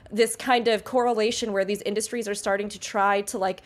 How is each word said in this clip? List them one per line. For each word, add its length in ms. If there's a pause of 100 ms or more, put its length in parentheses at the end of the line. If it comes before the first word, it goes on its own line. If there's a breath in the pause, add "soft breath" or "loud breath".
(120 soft breath)
this 220
kind 320
of 160
correlation 720
where 120
these 180
industries 440
are 80
starting 340
to 120
try 400
to, 180
like, 280